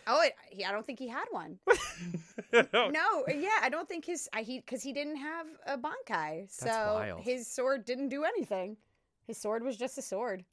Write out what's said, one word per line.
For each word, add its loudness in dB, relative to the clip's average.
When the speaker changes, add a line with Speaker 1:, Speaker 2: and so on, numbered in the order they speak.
Speaker 1:
Oh, 6
it, 6
he, -6
I 0
don't -4
think -8
he -6
had -4
one. -8
Speaker 2:
<laughs> 0
Speaker 1:
No, 6
yeah, 2
I 2
don't -2
think -6
his, -4
I, -2
he, -6
'cause -8
he -6
didn't -2
have -6
a -2
Bankai, -2
Speaker 2:
That's -
Speaker 1:
so 2
Speaker 2:
wild. -2
Speaker 1:
his -2
sword 0
didn't -2
do -2
anything. -2
His -10
sword -2
was -2
just -6
a -8
sword, -4